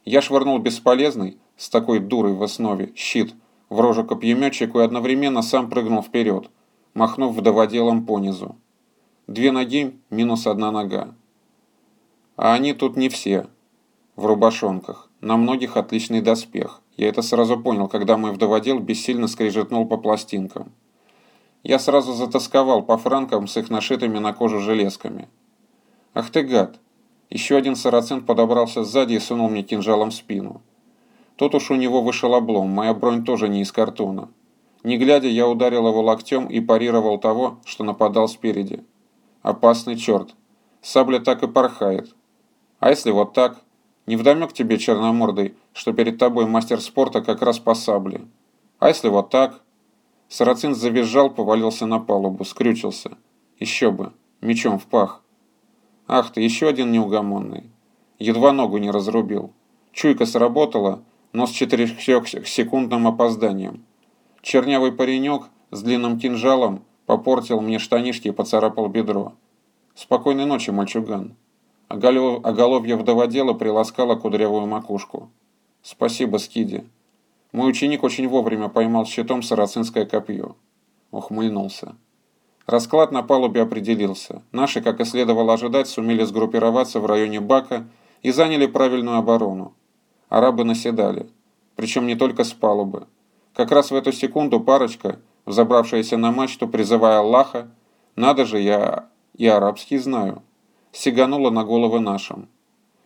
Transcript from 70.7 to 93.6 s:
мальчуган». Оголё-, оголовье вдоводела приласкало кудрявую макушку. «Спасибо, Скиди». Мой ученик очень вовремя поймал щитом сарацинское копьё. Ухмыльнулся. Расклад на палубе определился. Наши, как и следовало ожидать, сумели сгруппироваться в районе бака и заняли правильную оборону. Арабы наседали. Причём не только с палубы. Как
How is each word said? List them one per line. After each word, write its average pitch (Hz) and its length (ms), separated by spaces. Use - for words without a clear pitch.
мальчуган». 101 640
Оголё-, 123 540
оголовье 120 520
вдоводела 120 580
приласкало 113 640
кудрявую 104 520
макушку. 107 640
«Спасибо, 117 560
Скиди». - 460
Мой 127 180
ученик 143 340
очень 135 240
вовремя 110 400
поймал 113 380
щитом 120 360
сарацинское 113 640
копьё. 104 480
Ухмыльнулся. 104 880
Расклад 151 440
на 127 140
палубе 120 380
определился. 107 800
Наши, 131 280
как 113 200
и 117 40
следовало 113 500
ожидать, 120 340
сумели 113 340
сгруппироваться 113 800
в 107 60
районе 107 340
бака 120 480
и 127 80
заняли 151 360
правильную 123 520
оборону. 110 540
Арабы 120 340
наседали. 113 640
Причём 117 320
не 120 80
только 120 300
с - 80
палубы. 104 560
Как 120 200